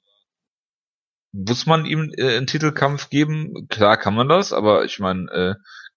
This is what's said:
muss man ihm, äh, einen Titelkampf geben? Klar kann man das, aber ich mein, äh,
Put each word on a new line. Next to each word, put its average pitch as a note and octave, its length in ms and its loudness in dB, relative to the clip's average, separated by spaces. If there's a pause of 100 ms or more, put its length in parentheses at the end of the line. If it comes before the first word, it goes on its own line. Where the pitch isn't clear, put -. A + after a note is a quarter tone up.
(1300)
muss G2 340 -4
man D#3+ 180 2
ihm, D#3 320 -4
äh, A#2+ 200 0
einen C3 100 -4
Titelkampf D3 640 -2
geben? D#3 580 -2
Klar G#2+ 300 4
kann G2+ 160 0
man B2 140 2
das, F#3+ 240 2
aber G#2 320 4
ich - 140 -6
mein, F#2 300 -4
äh, F#2 260 -2 (420)